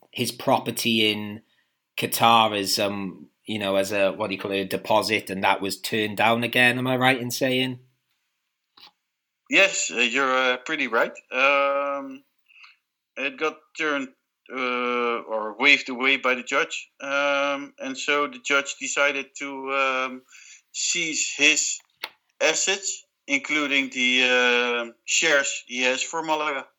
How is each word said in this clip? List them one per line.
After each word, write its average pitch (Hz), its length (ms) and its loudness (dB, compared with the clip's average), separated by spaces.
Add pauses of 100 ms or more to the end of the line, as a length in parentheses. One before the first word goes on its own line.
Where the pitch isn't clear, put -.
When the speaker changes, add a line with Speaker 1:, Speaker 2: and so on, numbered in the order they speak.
Speaker 1:
his 120 220 -4
property 113 800 0
in 104 300 -8 (540)
Qatar 113 600 4
as, 98 220 -2
um, 98 480 -4 (180)
you 107 140 -6
know, 98 160 0
as 98 160 2
a, 98 220 2
what 104 160 -4
do 98 60 -2
you 92 60 -10
call 101 100 -4
it, 98 100 0
a 95 40 -4
deposit, 104 640 0
and 98 140 -4
that 98 180 4
was 98 180 -4
turned 107 380 -2
down 117 260 4
again. 123 360 2
Am 127 80 -2
I 131 80 2
right 127 240 4
in 123 100 -6
saying? 127 500 -2 (1700)
Speaker 2:
Yes, 196 440 2
uh, 104 80 -4
you're, 131 360 2
uh, 127 220 2
pretty 147 300 -4
right. 117 260 2 (180)
Um, 139 920 0 (920)
it 135 220 -6
got 156 200 -2 (200)
turned, 143 320 -2 (420)
uh, 123 680 -2
or 107 400 -4
waved 139 300 4
away 131 280 0
by 127 160 0
the 123 100 -4
judge, 151 460 -4 (120)
um, 139 760 -2
and 131 180 -8
so 147 300 0
the 127 120 -14
judge 139 400 0
decided 139 480 0 (120)
to, 135 340 -8
um, 131 480 -2 (500)
seize 160 680 -4
his 147 400 2 (640)
assets, 165 640 -2 (240)
including 139 640 0
the, 127 340 2
uh, 123 680 2 (120)
shares 143 640 0
he 123 140 -6
has 127 200 0
for 165 220 -6
Malaga. 151 420 -4 (140)